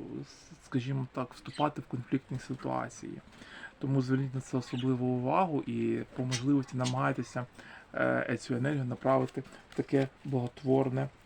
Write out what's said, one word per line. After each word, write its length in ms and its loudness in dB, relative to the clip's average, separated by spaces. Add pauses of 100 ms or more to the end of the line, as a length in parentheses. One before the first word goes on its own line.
(640)
скажімо 480 -2
так, 220 -6
вступати 460 -2
в 40 -14
конфліктні 540 -2
ситуації. 800 -6 (580)
Тому 240 2
зверніть 320 0
на 60 -2
це 180 -4
особливу 480 0
увагу 600 2
і 360 0 (140)
по 80 -2
можливості 520 2
намагайтеся, 680 0 (480)
е, 460 2
цю 140 -2
енергію 300 0
направити 580 2 (280)
в 40 -20
таке 340 4 (160)
благотворне 840 2 (180)